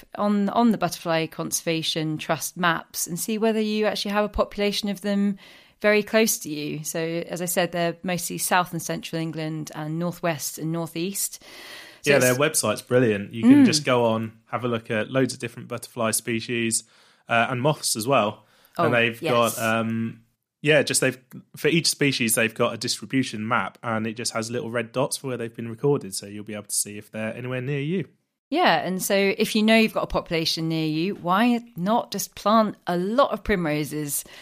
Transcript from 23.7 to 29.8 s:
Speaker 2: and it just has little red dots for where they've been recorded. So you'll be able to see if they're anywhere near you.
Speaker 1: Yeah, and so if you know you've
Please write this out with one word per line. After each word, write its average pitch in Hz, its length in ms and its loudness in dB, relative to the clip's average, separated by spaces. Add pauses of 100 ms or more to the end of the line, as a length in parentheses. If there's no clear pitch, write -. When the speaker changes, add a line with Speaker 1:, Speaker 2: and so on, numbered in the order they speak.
Speaker 2:
and 110 240 -2
it 113 60 -6
just 113 200 -6
has 113 160 -4
little 120 220 -6
red 117 200 -4
dots - 260 -2
for 139 100 -12
where 123 100 -6
they've 117 180 -8
been 117 140 -8
recorded. 113 460 0
So - 100 -8
you'll 104 200 -12
be 107 80 -10
able 104 120 -8
to - 100 -6
see 104 220 -4
if - 140 -16
they're 110 240 -6
anywhere 127 260 -6
near 139 200 -4
you. 156 240 -2 (440)
Speaker 1:
Yeah, 269 360 4
and 185 180 -4
so 202 120 0
if 196 400 2
you 214 80 4
know 220 120 6
you've 220 180 4